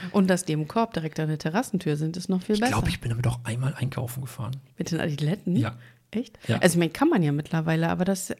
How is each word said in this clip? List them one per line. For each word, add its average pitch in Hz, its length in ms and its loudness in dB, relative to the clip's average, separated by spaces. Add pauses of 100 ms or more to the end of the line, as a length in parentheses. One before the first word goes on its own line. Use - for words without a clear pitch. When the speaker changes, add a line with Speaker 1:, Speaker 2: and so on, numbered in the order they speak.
(120)
Speaker 1:
Und 196 160 6
dass 180 180 2
die 156 80 0
im 151 140 0
Korb 226 280 0
direkt 160 240 -4
an 156 80 0
der 156 100 0
Terrassentür 165 600 -2
sind, 160 200 -2
ist - 120 -6
noch 185 120 0
viel 214 140 0
Speaker 2:
Ich 214 60 0
Speaker 1:
besser. 247 100 2
Speaker 2:
glaub, - 160 2
ich 175 120 0
bin 120 120 -4
damit 117 160 0
auch - 160 0
einmal 127 320 -2
einkaufen 123 460 -4
gefahren. 127 340 -8 (240)
Speaker 1:
Mit 175 100 -6
den 160 100 -2
Adiletten? 156 560 -2
Speaker 2:
Ja. 113 200 2 (340)
Speaker 1:
Echt? - 380 -6
Speaker 2:
Ja. - 100 2
Speaker 1:
Also, 175 180 4
ich 170 40 4
meine, 165 120 4
kann 294 180 2
man 247 120 6
ja 147 100 4
mittlerweile, 160 580 0
aber 175 160 0
das 190 340 -2